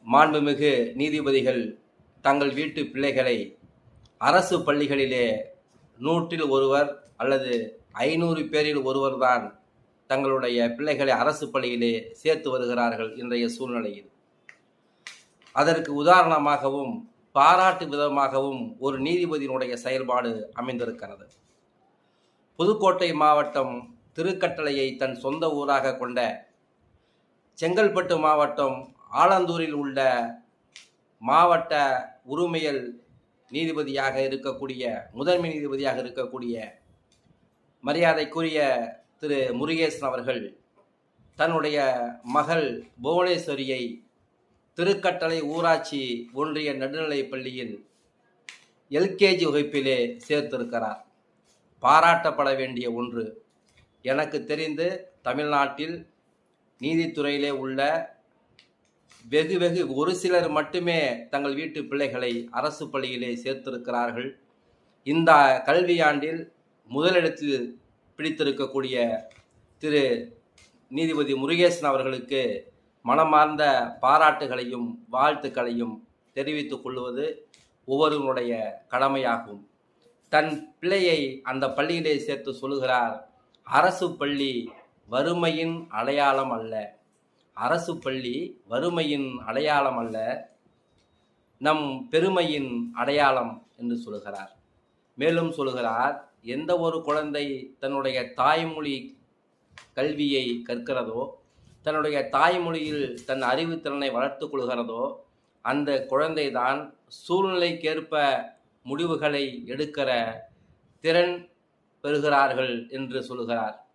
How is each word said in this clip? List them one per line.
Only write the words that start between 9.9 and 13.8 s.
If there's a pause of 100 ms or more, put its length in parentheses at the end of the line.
தங்களுடைய
பிள்ளைகளை
அரசு
பள்ளியிலே
சேர்த்து
வருகிறார்கள்
இன்றைய
சூழ்நிலையில். (1400)